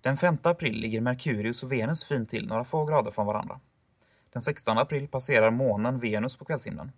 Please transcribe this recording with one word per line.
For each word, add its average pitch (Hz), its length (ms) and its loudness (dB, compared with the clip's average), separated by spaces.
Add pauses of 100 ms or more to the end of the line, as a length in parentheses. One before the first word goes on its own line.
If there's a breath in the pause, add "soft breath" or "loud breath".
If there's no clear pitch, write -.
Den 165 160 0
femte 170 340 2
april 131 300 -2
ligger 113 200 -2
Merkurius 120 600 0
och 131 100 -4
Venus 131 320 0
fint 123 240 -2
till 110 180 -4
några 110 180 -2
få 156 200 0
grader 147 260 2
från 104 160 -2
varandra. - 340 -4 (720 soft breath)
Den 123 100 -4
sextonde 117 400 2
april 143 260 -2
passerar 120 420 4
månen 120 480 0
Venus 113 380 -2
på - 80 -20
kvällshimlen. 135 540 -8